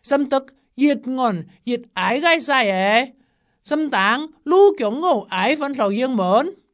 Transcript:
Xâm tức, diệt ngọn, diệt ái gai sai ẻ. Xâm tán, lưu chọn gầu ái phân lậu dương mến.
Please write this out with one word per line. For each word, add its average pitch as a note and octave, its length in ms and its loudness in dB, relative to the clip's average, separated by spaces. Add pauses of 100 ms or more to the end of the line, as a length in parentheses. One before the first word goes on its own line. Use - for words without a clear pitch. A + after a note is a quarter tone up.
Xâm C#4 280 -2
tức, C4+ 160 0 (300)
diệt C#4 280 2
ngọn, A#3+ 380 -2 (240)
diệt A#3+ 140 -4 (140)
ái G#3 260 -2
gai E4 200 2
sai B3+ 280 0
ẻ. G3+ 400 2 (560)
Xâm D4+ 260 -2
tán, A3 360 0 (180)
lưu G4 340 6
chọn A#3 220 -2
gầu D4 280 0
ái G3+ 280 0
phân C#4+ 220 -6
lậu G3+ 120 0
dương B3 260 -2
mến. G#3 340 2 (240)